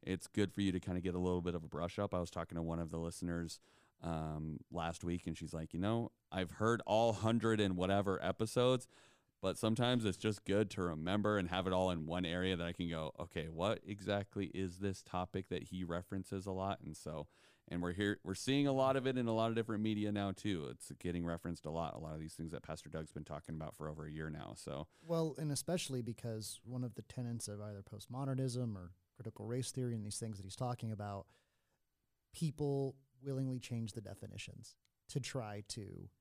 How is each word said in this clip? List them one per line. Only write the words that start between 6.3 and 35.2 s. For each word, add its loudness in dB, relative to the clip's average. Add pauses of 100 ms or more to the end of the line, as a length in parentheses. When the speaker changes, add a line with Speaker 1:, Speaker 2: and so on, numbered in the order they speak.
Speaker 1:
I've 0
heard 4
all 6
hundred 4
and 6
whatever 4
episodes, 4 (540)
but 2
sometimes 4
it's 4
just 0
good 4
to -2
remember 2
and 2
have 2
it 4
all 6
in 0
one 0
area 2
that -2
I -2
can -2
go, -2
'Okay, -4
what 0
exactly -2
is -2
this 0
topic -4
that -2
he -4
references -4
a -4
lot?'" 0
And -10
so, -8 (400)
and -2
we're 0
here, 2
we're -2
seeing 4
a 4
lot 4
of 2
it 2
in 2
a 4
lot 4
of 2
different 0
media 2
now 2
too. 0
It's -12
getting 0
referenced -2
a -2
lot, -2
a -8
lot -6
of -6
these -8
things -6
that -8
Pastor -8
Doug's -6
been -8
talking -8
about -6
for -6
over -8
a -8
year -4
now, -8
so. -6 (140)
Speaker 2:
Well, 0
and 0
especially 0
because -6
one -4
of -4
the -10
tenets -4
of -6
either -8
postmodernism -2
or -10 (240)
critical -8
race 0
theory 0
and -2
these -4
things -4
that -8
he's -10
talking -2
about, -4 (1080)
people 0 (260)
willingly 0
change -2
the -6
definitions -12 (340)
to 0
try -4